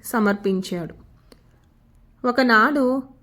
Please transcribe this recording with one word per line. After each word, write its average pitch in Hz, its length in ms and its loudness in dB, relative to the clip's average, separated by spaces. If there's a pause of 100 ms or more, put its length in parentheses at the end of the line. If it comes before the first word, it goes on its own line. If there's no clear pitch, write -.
సమర్పించాడు. 196 880 -2 (1300)
ఒకనాడు 254 760 2 (200)